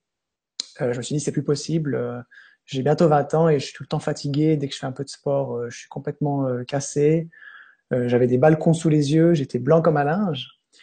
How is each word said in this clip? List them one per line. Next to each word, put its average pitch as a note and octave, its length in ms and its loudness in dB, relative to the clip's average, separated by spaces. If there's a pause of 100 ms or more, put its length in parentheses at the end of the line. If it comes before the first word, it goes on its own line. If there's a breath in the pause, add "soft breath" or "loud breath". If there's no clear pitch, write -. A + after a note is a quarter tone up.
(800)
euh, B2 140 -2
je - 20 -4
me B2 60 -8
suis C3+ 120 -6
dit, « D3+ 80 -2
C'est C3+ 100 -4
plus C#3+ 120 -4
possible, D3 500 -4
euh, B2 240 -6 (460 soft breath)
j'ai C3+ 180 -6
bientôt D3+ 260 2
vingt D3 260 2
ans E3 160 2
et D3 80 2
je - 80 -6
suis - 80 -14
tout - 80 -16
le - 60 -16
temps D#3 100 -4
fatigué. D3+ 580 0
Dès C#3 120 -4
que - 60 -10
je - 40 -12
fais C#3+ 80 -8
un C3 60 -6
peu C3+ 120 -10
de - 60 -16
sport, C#3 440 -4
euh, A#2+ 140 -6
je A#2+ 120 -14
suis - 80 -20
complètement, C#3+ 580 -4
euh, B2 180 -4
cassé. » D3 640 0 (640 loud breath)
Euh, B2 160 0
j'avais B2 180 4
des B2+ 120 2
balcons D#3+ 340 6
sous D#3+ 160 0
les D3+ 240 2
yeux, E3 220 6
j'étais C3+ 240 -2
blanc D#3 240 4
comme D#3+ 160 2
un C#3+ 60 0
linge. D#3+ 440 -2 (340 soft breath)